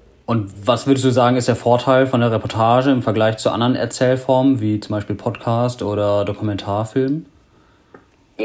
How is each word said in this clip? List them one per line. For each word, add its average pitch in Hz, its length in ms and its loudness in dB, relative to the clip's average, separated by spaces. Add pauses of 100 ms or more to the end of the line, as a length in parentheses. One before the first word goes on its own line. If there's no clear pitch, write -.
(280)
Und 107 240 -2 (160)
was 117 180 0
würdest 135 180 4
du 131 60 4
sagen, 123 260 4
ist 120 120 -2
der 117 80 2
Vorteil 127 500 2
von 127 160 0
der 120 100 2
Reportage 117 600 2
im 127 100 2
Vergleich 110 360 0
zu - 120 -2
anderen 120 260 0
Erzählformen, 131 840 0
wie 107 180 -2
zum 107 160 -8
Beispiel 104 200 -6
Podcast 120 640 -4
oder 101 440 0
Dokumentarfilm? 107 1000 -4 (1200)